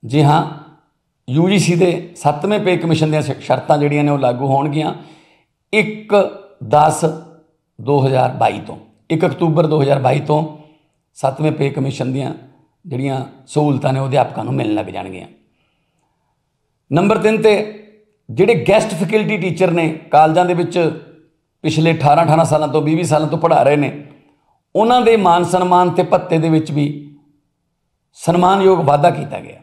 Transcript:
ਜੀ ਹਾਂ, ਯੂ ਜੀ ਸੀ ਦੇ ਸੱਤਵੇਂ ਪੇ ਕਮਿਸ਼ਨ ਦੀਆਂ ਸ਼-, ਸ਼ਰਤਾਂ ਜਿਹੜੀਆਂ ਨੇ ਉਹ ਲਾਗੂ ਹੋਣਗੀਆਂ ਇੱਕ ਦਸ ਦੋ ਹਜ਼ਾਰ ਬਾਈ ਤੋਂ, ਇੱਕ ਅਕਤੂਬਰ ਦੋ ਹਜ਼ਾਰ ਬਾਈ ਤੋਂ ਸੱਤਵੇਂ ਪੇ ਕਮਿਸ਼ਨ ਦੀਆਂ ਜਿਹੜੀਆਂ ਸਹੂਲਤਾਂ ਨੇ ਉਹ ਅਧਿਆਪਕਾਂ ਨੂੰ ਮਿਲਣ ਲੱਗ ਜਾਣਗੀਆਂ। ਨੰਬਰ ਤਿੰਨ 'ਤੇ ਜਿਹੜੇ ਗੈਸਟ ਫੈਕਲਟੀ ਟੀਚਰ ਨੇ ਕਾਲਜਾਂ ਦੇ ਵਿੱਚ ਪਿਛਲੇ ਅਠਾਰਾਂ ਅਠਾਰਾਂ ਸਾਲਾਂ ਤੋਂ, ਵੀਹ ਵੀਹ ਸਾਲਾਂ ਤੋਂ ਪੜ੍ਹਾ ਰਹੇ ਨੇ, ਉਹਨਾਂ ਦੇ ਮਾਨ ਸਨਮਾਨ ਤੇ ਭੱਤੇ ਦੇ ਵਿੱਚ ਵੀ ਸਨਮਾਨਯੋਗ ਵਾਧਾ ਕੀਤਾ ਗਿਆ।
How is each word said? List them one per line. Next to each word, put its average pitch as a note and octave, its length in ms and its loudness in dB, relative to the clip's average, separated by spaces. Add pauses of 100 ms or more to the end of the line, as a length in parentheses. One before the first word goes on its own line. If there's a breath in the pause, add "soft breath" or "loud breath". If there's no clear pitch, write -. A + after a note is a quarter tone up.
ਜੀ C#3 160 2
ਹਾਂ, D3 220 4 (840)
ਯੂ D#3 200 2
ਜੀ G3 100 2
ਸੀ E3 160 0
ਦੇ E3+ 420 0
ਸੱਤਵੇਂ G3 440 -2
ਪੇ F3 160 0
ਕਮਿਸ਼ਨ D#3+ 340 0
ਦੀਆਂ D3+ 120 0
ਸ਼-, C3 180 -6
ਸ਼ਰਤਾਂ C3+ 380 0
ਜਿਹੜੀਆਂ D3 260 0
ਨੇ D3 60 2
ਉਹ C#3+ 80 0
ਲਾਗੂ B2+ 280 -2
ਹੋਣਗੀਆਂ D3 480 -2 (760 loud breath)
ਇੱਕ G#3+ 420 -2 (500)
ਦਸ D3+ 400 2 (760)
ਦੋ C3+ 280 0
ਹਜ਼ਾਰ B2+ 240 0
ਬਾਈ A2 300 -2
ਤੋਂ, - 160 -16 (340)
ਇੱਕ E3 160 0
ਅਕਤੂਬਰ D#3+ 400 0
ਦੋ D3+ 160 0
ਹਜ਼ਾਰ C#3 160 2
ਬਾਈ C3 220 0
ਤੋਂ D3+ 360 -4 (580 soft breath)
ਸੱਤਵੇਂ C#3+ 380 -2
ਪੇ C#3+ 180 -4
ਕਮਿਸ਼ਨ C3+ 420 -6
ਦੀਆਂ C3+ 220 -6 (500)
ਜਿਹੜੀਆਂ C3 400 -6 (220)
ਸਹੂਲਤਾਂ C#3+ 460 -2
ਨੇ C3+ 80 -2
ਉਹ C3+ 80 -4
ਅਧਿਆਪਕਾਂ B2 360 -2
ਨੂੰ B2 100 -6
ਮਿਲਣ A2+ 200 -2
ਲੱਗ G2+ 120 -4
ਜਾਣਗੀਆਂ। F#2 400 -14 (1600)
ਨੰਬਰ G3 280 0
ਤਿੰਨ A3 180 0
'ਤੇ A3 160 4 (760)
ਜਿਹੜੇ E3+ 400 2
ਗੈਸਟ G#3+ 260 2
ਫੈਕਲਟੀ G3+ 440 -2
ਟੀਚਰ F3 320 0
ਨੇ E3 180 0 (220)
ਕਾਲਜਾਂ D#3+ 340 4
ਦੇ F3 100 0
ਵਿੱਚ E3+ 240 -2 (840)
ਪਿਛਲੇ D#3+ 300 0
ਅਠਾਰਾਂ D#3+ 320 4
ਅਠਾਰਾਂ D#3+ 200 4
ਸਾਲਾਂ D3+ 240 0
ਤੋਂ, D3 140 0
ਵੀਹ D#3 140 0
ਵੀਹ F3 80 -2
ਸਾਲਾਂ D3+ 240 0
ਤੋਂ D#3+ 100 -4
ਪੜ੍ਹਾ D#3+ 240 2
ਰਹੇ C#3+ 140 4
ਨੇ, - 300 -4 (680)
ਉਹਨਾਂ A#3 260 2
ਦੇ A3+ 160 4
ਮਾਨ F3 280 2
ਸਨਮਾਨ F3+ 460 2
ਤੇ F3 120 0
ਭੱਤੇ E3+ 360 0
ਦੇ D#3+ 100 0
ਵਿੱਚ D#3 240 0
ਵੀ C#3+ 140 -2 (1300)
ਸਨਮਾਨਯੋਗ F3+ 680 2
ਵਾਧਾ D3 320 2
ਕੀਤਾ B2+ 300 -8
ਗਿਆ। - 220 -20